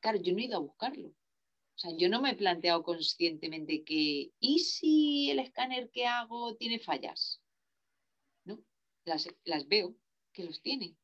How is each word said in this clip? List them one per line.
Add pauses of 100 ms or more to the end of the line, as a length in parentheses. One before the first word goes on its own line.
claro,
yo
no
he
ido
a
buscarlo.
O
sea,
yo
no
me
he
planteado
conscientemente
que, (100)
¿y
si
el
escáner
que
hago
tiene
fallas? (1000)
¿No? (460)
Las, (160)
las
veo (380)
que
los
tiene.